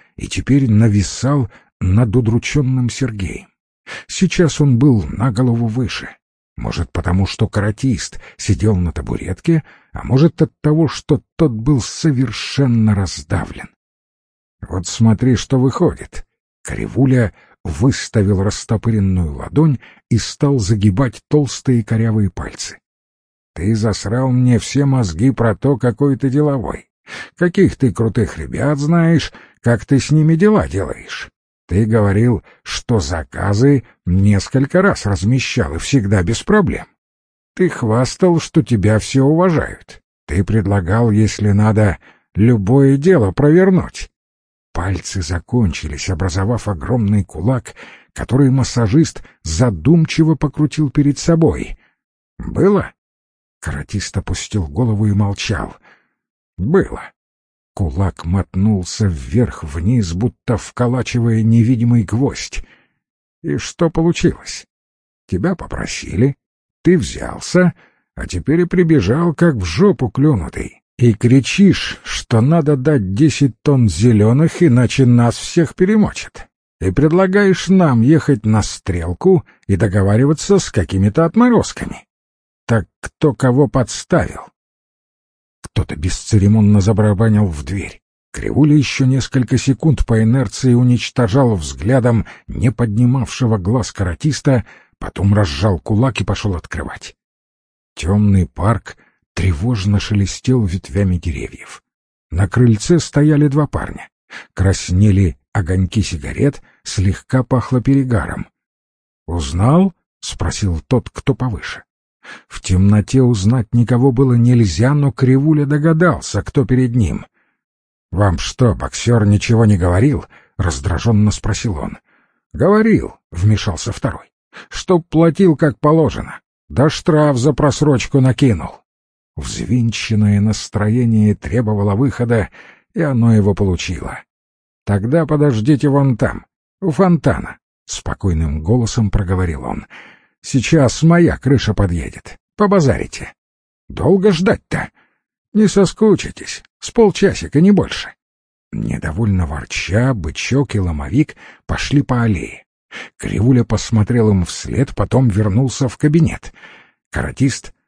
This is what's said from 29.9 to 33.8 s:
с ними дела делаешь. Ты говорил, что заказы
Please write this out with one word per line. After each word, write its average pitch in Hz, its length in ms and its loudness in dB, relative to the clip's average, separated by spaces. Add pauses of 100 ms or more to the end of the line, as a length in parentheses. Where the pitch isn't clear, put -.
с - 120 -4
ними 156 240 4
дела 190 320 2
делаешь. - 640 -8 (380)
Ты 101 180 0
говорил, 107 580 2 (200)
что - 360 -2
заказы 101 840 0 (220)